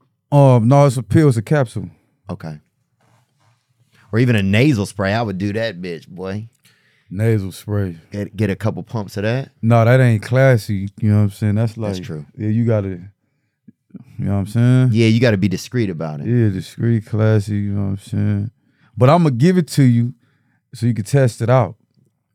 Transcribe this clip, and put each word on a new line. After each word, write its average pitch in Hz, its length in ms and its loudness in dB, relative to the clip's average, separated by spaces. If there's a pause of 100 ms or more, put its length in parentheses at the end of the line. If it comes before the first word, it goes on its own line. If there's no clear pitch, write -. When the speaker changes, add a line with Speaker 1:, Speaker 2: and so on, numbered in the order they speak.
(340)
Speaker 1:
Um, 131 340 6
no, 143 200 6
it's 127 100 0
a 123 60 -6
pill. 156 260 4
It's 117 80 2
a 113 40 -4
capsule. 120 480 -2 (400)
Speaker 2:
Okay. 80 300 -12 (1500)
Or 110 80 0
even 123 160 4
a 101 80 2
nasal 104 420 2
spray. 98 280 -4
I 117 80 -2
would 98 160 -6
do 101 160 -4
that 107 280 -6
bitch, 85 260 -12
boy. 95 420 -10 (600)
Speaker 1:
Nasal 101 420 -2
spray. 98 460 -6 (140)
Speaker 2:
Get, 101 240 -10
get 101 140 -2
a 95 60 -2
couple 95 280 -6
pumps 107 340 -10
of 98 60 -6
that. 123 280 -4 (100)
Speaker 1:
No, 113 240 4
that 127 140 4
ain't 117 240 2
classy. 113 680 0 (100)
You 107 120 0
know 104 60 4
what 104 60 4
I'm 101 80 0
saying? 104 240 -4
That's 110 220 -2
like, 104 160 -6
Speaker 2:
That's 92 120 -8
true. 76 200 -12 (120)
Speaker 1:
yeah, 107 120 -4
you 113 160 0
gotta, 104 240 0
you - 1400 -16
know 98 80 -2
what 101 60 0
I'm 95 80 -4
saying? 123 440 2
Speaker 2:
Yeah, 113 160 2
you 113 120 4
gotta 113 180 2
be 98 100 0
discreet 98 420 -4
about 78 320 -8
it. 104 60 -8
Speaker 1:
Yeah, 117 220 2
discreet, 110 560 -4
classy, 107 500 0
you 101 180 -4
know 101 100 -4
what 98 60 -6
I'm 98 100 -6
saying? 104 520 -4 (460)
But 127 120 4
I'ma 165 220 4
give 170 260 2
it 170 120 0
to 143 140 2
you 120 300 2 (600)
so 117 120 -6
you 120 80 0
can 104 120 -6
test 135 360 0
it 113 80 -4
out. 123 260 2 (600)